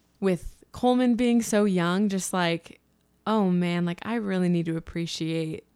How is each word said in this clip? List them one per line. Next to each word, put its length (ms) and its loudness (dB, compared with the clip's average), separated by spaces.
with 520 -2
Coleman 440 2
being 260 2
so 220 2
young, 440 2
just 240 -4
like, 480 -2
"Oh 240 2
man, 340 0
like, 180 -4
I 120 -6
really 340 -2
need 180 0
to 100 -4
appreciate 880 -6